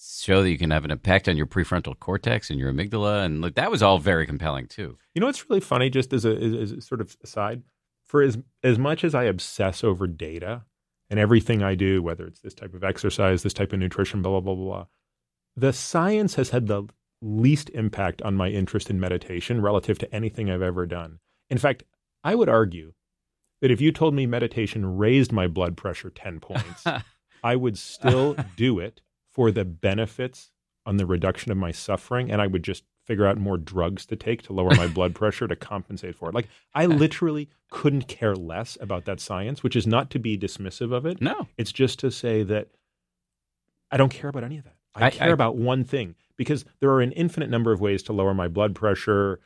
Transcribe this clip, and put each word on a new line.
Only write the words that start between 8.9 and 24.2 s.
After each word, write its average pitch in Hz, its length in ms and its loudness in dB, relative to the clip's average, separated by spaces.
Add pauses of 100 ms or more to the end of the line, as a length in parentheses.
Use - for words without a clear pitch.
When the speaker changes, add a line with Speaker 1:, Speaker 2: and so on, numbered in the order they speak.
Speaker 2:
as 151 100 0
I 123 100 2
obsess 95 600 -2
over 95 220 0
data 85 580 -8 (460)
and 107 100 0
everything 110 420 6
I 98 120 0
do, 95 280 2
whether 85 240 -6
it's 85 140 -20
this - 140 -16
type 95 200 -18
of 92 100 -8
exercise, 95 580 2
this 101 120 -2
type 101 180 -2
of 98 60 -2
nutrition, 92 440 -2
blah, 92 100 0
blah, 95 80 0
blah, 95 140 -4
blah, 92 100 -6
blah, 95 220 -8 (720)
the 131 160 2
science 185 640 0
has 131 160 0
had 123 160 0
the 104 180 -2 (380)
least 117 480 2
impact 101 520 -2
on 101 140 -2
my 95 140 0
interest 101 400 -2
in 95 100 0
meditation 90 640 -4
relative 101 360 2
to - 160 -8
anything 107 360 -4
I've 92 120 -2
ever 90 220 -2
done. 85 340 -10 (300)
In 127 80 -2
fact, 135 260 0 (400)
I 175 120 0
would 226 160 4
argue 87 420 2 (720)
that 131 80 4
if 117 100 2
you 156 100 6
told 160 240 2
me 135 120 0